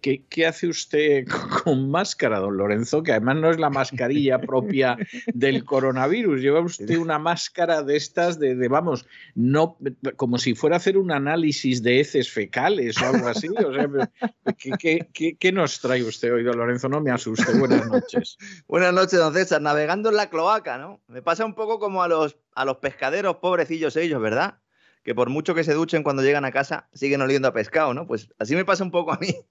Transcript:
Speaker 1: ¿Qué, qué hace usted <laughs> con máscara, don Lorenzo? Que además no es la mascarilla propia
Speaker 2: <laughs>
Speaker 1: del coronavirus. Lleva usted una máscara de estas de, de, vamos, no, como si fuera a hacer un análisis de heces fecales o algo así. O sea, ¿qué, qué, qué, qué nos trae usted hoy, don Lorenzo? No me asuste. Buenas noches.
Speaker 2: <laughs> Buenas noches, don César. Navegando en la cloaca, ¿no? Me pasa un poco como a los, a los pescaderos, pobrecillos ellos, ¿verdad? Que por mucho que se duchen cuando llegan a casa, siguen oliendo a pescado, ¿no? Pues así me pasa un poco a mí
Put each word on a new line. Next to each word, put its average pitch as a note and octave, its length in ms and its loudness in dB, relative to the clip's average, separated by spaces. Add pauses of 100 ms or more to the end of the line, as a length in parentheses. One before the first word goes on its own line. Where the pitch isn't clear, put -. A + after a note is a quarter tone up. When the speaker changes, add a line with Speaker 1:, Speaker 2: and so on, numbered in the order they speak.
Speaker 1:
¿Qué, C3+ 280 -2
qué D#3+ 180 0
hace E3 220 -2
usted D3+ 580 0
<laughs> - 380 -4
con C3+ 260 0
máscara, D3 480 0
don G2 200 -2
Lorenzo? G#2+ 440 0
Que D3+ 100 0
además A2+ 240 2
no D#3+ 140 4
es E3 80 2
la D3+ 120 2
mascarilla C3+ 680 0
propia C3 600 0 (180)
Speaker 2:
<laughs> A#3 160 -8
Speaker 1:
del C3 320 0
coronavirus. C3+ 800 0
Lleva C#3+ 180 4
usted E3 380 -2
una E3 200 -2
máscara E3 640 0
de C#3+ 140 0
estas E3+ 420 -2
de, C3+ 160 2
de, B2 140 0
vamos, D3+ 380 0 (280)
no, C#3+ 440 2 (380)
como B2 200 0
si A#2 180 0
fuera D#3 220 2
a - 20 2
hacer G3 200 2
un F3+ 120 0
análisis C#3+ 720 0
de B2 180 4
heces C#3+ 300 0
fecales B2 680 -2
o B2+ 60 0
algo B2 220 2
así. A#2+ 200 -4
O F#3 240 0
sea, C#3 160 0 (680)
¿qué, C3 200 -8
qué, E3 360 0
qué, D#3+ 240 -4
qué F#3 140 2
nos F3 280 0
trae B2+ 220 0
usted A#2 320 -2
hoy, A#2 100 0
don A#2+ 140 0
Lorenzo? B2 320 -2
No D3 100 -2
me C#3+ 100 0
asuste. E3 480 -2
Buenas - 280 2
noches. - 500 -2 (160)
Speaker 2:
<laughs> F3 160 -20
Buenas F3+ 240 2
noches, F#3 260 4
don D#3 140 4
César. E3+ 300 2
Navegando D3+ 480 0
en G#3 60 2
la G#3 120 2
cloaca, E3 480 0
¿no? E3+ 320 -16
Me B2+ 140 -16
pasa F3 240 0
un G#3+ 80 -8
poco A3 240 -4
como G3 240 -2
a F3 60 2
los, D#3 280 2 (180)
a C3 120 -2
los C3 100 -2
pescaderos, D#3+ 600 -2
pobrecillos D#3+ 600 -2
ellos, D#3 240 0
¿verdad? A#2+ 380 0 (440)
Que A#2 120 -4
por A#2+ 140 2
mucho D#3 260 -2
que D#3+ 100 0
se D#3 100 2
duchen D#3+ 280 0
cuando C#3 200 0
llegan C#3+ 240 2
a B2+ 40 -2
casa, C#3 440 -4
siguen C#3 260 0
oliendo C3+ 280 2
a - 40 2
pescado, B2+ 400 0
¿no? C#3+ 140 -6
Pues - 320 -8
así A2+ 180 -2
me F#3 80 0
pasa G3 200 0
un F3+ 60 -6
poco E3+ 220 0
a - 60 -2
mí - 160 -4 (160)